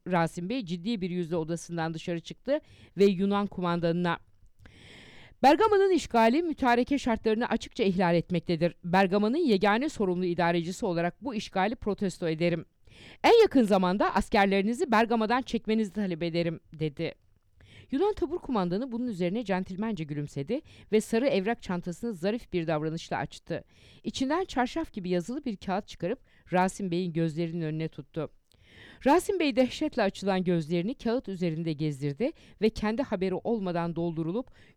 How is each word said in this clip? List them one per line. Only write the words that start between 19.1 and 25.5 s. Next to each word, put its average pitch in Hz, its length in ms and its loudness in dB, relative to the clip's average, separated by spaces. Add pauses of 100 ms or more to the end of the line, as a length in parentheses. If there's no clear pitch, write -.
centilmence 190 600 -4
gülümsedi 147 560 -6 (320)
ve 220 80 6
sarı 226 260 0
evrak 196 360 0
çantasını 185 520 -6
zarif 196 380 -4
bir 170 140 -2
davranışla 156 500 -4
açtı. - 480 -8 (400)
İçinden 277 400 -2
çarşaf 302 480 -4
gibi 185 160 -8
yazılı 180 360 -2
bir 220 120 -6